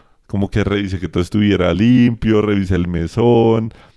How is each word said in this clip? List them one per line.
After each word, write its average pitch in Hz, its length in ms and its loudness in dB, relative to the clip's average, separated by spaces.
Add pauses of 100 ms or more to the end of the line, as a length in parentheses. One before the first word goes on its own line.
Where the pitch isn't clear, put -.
(280)
como 98 220 -2
que 104 120 -2
revisé 98 380 -4
que 87 80 -8
todo 87 140 -4
estuviera 90 520 0
limpio, 117 680 2
revisé 98 340 -2
el 87 100 -2
mesón. 113 880 0 (240)